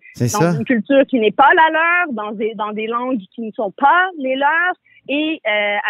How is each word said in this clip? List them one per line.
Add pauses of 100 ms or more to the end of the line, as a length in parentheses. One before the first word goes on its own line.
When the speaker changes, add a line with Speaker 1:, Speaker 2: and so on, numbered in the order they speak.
(140)
Speaker 1:
C'est
Speaker 2:
dans
Speaker 1:
ça.
Speaker 2:
une
culture
qui
n'est
pas
la
leur,
dans
des,
dans
des
langues (140)
qui
ne
sont
pas (100)
les
leurs, (340)
et,
euh, (140)